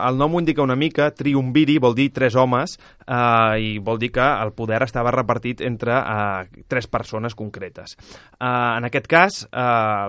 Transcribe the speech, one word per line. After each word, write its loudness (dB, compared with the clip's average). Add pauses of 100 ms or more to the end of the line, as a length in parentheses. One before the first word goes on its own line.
el 0
nom 2
ho 2
indica 0
una 0
mica, 0
triumviri 2
vol 4
dir 0
tres 2
homes, 2 (260)
eh, 2
i -2 (100)
vol -2
dir -4
que 2
el 0
poder -2
estava -2
repartit -2
entre, -2
eh, -4
tres -2
persones -6
concretes. -14 (420)
Eh, -6
en -2
aquest -4
cas, 4 (100)
eh, 0